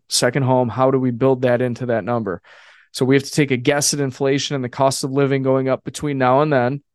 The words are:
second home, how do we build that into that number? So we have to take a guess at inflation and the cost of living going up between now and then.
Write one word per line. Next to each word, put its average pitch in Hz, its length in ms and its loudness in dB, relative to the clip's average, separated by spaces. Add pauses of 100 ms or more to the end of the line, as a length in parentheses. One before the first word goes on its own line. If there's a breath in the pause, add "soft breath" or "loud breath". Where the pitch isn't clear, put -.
second 131 360 0
home, 127 240 2
how 131 240 2
do 131 80 2
we 127 100 0
build 127 320 0
that 123 180 2
into 123 260 -4
that 113 180 -2
number? 107 360 -4 (520 soft breath)
So - 120 -4
we 135 120 4
have 135 80 0
to - 60 -14
take 143 200 0
a 131 60 0
guess 143 360 0
at 147 60 -4
inflation 139 560 -2
and 135 80 -4
the 123 60 -6
cost 135 340 0
of 139 80 -4
living 135 320 0
going 131 260 0
up 131 140 -2
between 143 340 -8
now 131 260 4
and 156 100 0
then. 131 300 0 (120)